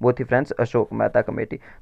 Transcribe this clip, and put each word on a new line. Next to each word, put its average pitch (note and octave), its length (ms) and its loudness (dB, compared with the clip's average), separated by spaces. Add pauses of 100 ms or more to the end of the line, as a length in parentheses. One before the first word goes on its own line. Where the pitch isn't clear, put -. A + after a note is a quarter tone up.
वो B2 100 6
थी B2+ 120 -6
फ्रेंड्स B2+ 260 0
अशोक - 420 0
मेहता A2 300 2
कमेटी। - 340 -6 (260)